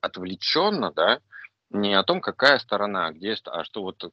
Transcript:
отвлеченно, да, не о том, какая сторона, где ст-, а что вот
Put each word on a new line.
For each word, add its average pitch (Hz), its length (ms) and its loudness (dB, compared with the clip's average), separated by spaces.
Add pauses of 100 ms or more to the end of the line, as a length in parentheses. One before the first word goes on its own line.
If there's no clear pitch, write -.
отвлеченно, 101 920 -2
да, 95 260 2 (520)
не 101 240 0
о 95 80 6
том, 180 180 0
какая 131 380 4
сторона, 101 520 -2
где 95 240 -6
ст-, - 140 -12
а 82 160 -6
что 104 180 -10
вот 92 280 -10